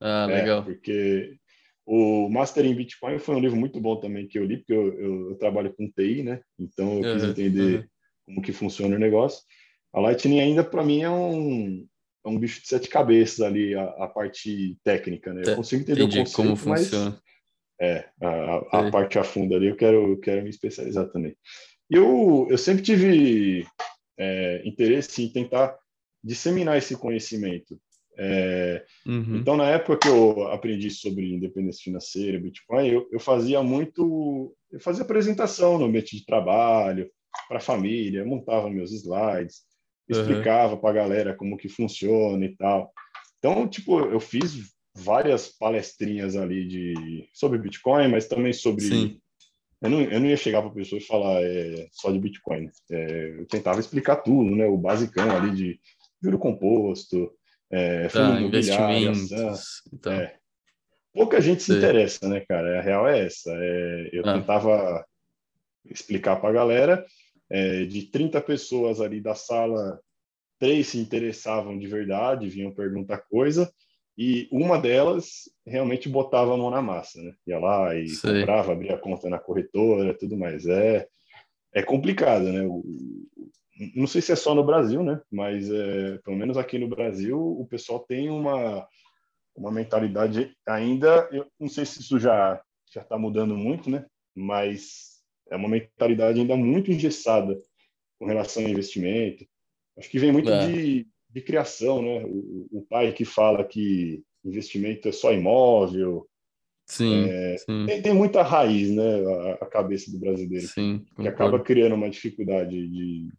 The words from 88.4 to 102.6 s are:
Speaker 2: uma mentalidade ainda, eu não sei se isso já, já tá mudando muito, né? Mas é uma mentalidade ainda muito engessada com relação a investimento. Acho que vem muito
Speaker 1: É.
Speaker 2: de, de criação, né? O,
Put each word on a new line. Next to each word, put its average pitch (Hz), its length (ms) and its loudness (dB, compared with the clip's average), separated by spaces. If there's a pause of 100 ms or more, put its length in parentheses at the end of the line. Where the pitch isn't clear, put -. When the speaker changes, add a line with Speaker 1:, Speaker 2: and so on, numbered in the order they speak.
Speaker 2:
uma 104 160 -10
mentalidade 110 840 -2 (140)
ainda, 131 640 4
eu 139 160 -6 (100)
não 147 120 -8
sei 143 160 -6
se - 160 -10
isso 123 180 0
já, 101 420 4 (320)
já 110 100 -12
tá 110 140 -6
mudando 107 380 -2
muito, 131 340 -4
né? 143 160 -4 (300)
Mas 101 840 -6 (320)
é 90 60 -8
uma 101 140 -4
mentalidade 113 720 0
ainda 131 160 0
muito 165 340 2
engessada 110 640 0 (640)
com - 60 -12
relação 107 400 -2
a 107 40 -2
investimento. 98 760 -4 (520)
Acho - 120 -18
que 131 100 -2
vem 143 120 6
muito 143 180 4
Speaker 1:
É. - 180 4
Speaker 2:
de, 147 400 0 (220)
de 123 120 -14
criação, 131 600 -2
né? 120 240 -4
O, 95 420 -10 (120)